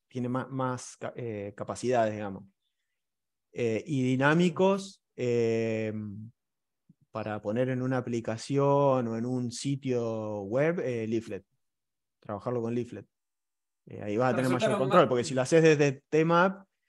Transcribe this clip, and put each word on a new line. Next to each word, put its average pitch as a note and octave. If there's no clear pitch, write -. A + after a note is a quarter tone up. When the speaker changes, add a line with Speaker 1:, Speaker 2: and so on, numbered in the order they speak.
Speaker 1:
tiene B2
ma-, B2+
más B2+
ca-, -
eh, G#2
capacidades, A2
digamos. G2+
Eh, A2+
y C3+
dinámicos, F3
eh, A2+
para G#2+
poner B2
en B2+
una C3
aplicación B2+
o A2+
en A#2
un B2
sitio A#2
web, C#3+
eh, A#2+
Leaflet. A2
Trabajarlo A#2
con A2+
Leaflet. A#2
Eh, -
ahí G#2
vas B2+
a B2
Speaker 2:
Para A2+
Speaker 1:
tener B2+
mayor B2+
Speaker 2:
soltar C3
un -
Speaker 1:
control, D#3+
Speaker 2:
ma- -
Speaker 1:
porque A#2+
si C3+
lo B2+
haces D#3+
desde C#3+
Tmap, E3+